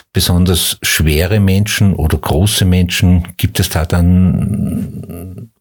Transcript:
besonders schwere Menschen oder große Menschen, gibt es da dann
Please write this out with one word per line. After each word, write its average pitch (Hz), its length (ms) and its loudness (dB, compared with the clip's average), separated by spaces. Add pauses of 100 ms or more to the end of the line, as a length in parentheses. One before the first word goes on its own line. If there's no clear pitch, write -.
(140)
besonders 90 680 0
schwere 85 600 0
Menschen 98 520 2
oder 78 240 0
große 95 460 0
Menschen, 90 720 2
gibt - 240 -4
es 98 80 0
da 80 180 -2
dann 90 1800 -2